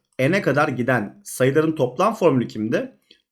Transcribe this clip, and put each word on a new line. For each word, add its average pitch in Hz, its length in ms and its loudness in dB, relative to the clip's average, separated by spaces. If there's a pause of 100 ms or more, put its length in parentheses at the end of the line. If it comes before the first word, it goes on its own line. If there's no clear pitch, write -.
(180)
n'e 170 240 2
kadar 147 260 0
giden 123 560 -2
sayıların 156 500 0
toplam 190 400 0
formülü 139 340 2
kimdi? 135 500 -4 (340)